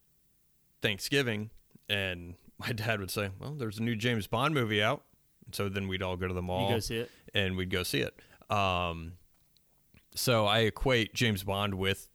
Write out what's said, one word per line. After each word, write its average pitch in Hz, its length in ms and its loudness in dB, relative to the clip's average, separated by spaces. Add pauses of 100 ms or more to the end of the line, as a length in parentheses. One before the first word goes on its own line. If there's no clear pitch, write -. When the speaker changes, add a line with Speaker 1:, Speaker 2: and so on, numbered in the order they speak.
(800)
Speaker 1:
Thanksgiving, 110 680 0 (400)
and 90 460 -4 (220)
my 107 140 -6
dad 107 280 -2
would 92 120 -6
say, 101 180 -2 (100)
"Well, - 120 -10
there's 117 280 -6
a 117 40 -2
new 117 120 0
James 113 320 0
Bond 135 260 2
movie 110 280 2
out." 120 220 0 (420)
And - 80 -20
so 101 160 -2
then 98 180 -2
we'd 95 140 -2
all 92 140 -2
go 92 120 -4
to 92 60 -2
the 90 80 -2
mall, 92 280 0
Speaker 2:
You 120 60 2
go 113 40 0
see 113 180 -6
it? 120 140 -6 (220)
Speaker 1:
and 95 240 0
we'd 92 120 -2
go 92 140 0
see 139 160 -2
it. - 200 -4 (300)
Um, 90 640 0 (1000)
so 113 300 4
I 104 140 4
equate 113 540 4
James 107 300 2
Bond 98 320 0
with 95 400 0